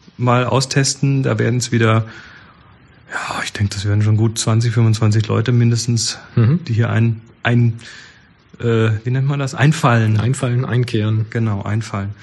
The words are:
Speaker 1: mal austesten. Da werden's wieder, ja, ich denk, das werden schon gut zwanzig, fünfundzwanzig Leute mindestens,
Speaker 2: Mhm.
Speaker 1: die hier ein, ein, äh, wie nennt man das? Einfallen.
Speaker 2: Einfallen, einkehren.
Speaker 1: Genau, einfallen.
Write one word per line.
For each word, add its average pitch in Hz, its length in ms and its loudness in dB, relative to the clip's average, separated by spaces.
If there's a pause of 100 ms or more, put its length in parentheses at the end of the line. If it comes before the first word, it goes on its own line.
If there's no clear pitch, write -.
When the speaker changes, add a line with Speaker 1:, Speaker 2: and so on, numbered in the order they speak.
(180)
Speaker 1:
mal 123 280 2
austesten. 135 760 0
Da 113 160 -2
werden's 117 320 -2
wieder, 113 360 2 (1040)
ja, - 320 -8
ich - 80 -10
denk, 101 180 -2
das 98 140 -8
werden 104 180 0
schon 107 140 4
gut 110 220 0
zwanzig, 117 340 0
fünfundzwanzig 110 560 2
Leute 113 240 0
mindestens, 117 680 0 (160)
Speaker 2:
Mhm. 123 320 4
Speaker 1:
die 120 80 -4
hier 107 160 0
ein, 110 300 0 (240)
ein, 117 300 2 (840)
äh, 113 300 2 (140)
wie 123 60 -4
nennt 131 160 0
man 143 120 -2
das? 135 160 -4
Einfallen. 117 640 2
Speaker 2:
Einfallen, 123 460 -2
einkehren. 110 680 -2
Speaker 1:
Genau, 110 320 -2
einfallen. 104 480 -6 (120)